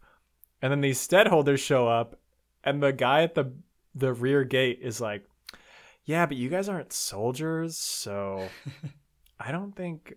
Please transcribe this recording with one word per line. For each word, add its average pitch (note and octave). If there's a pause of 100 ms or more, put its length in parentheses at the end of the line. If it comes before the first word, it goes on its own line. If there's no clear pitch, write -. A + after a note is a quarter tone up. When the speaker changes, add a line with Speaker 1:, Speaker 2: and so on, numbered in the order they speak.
(640)
Speaker 1:
And C3
then C#3+
these C#3
stead G3
holders C#3+
show B2+
up, A#2 (460)
and C#3+
the C#3
guy C3+
at E3
the, C3+ (420)
the C3
rear C3
gate B2+
is A#2+
like, G#2 (800)
"Yeah, E3
but D3
you B2
guys F#3+
aren't F#3
soldiers, D#3
so G2 (440)
Speaker 2:
<laughs> -
Speaker 1:
I A#2+
don't G3
think, E3+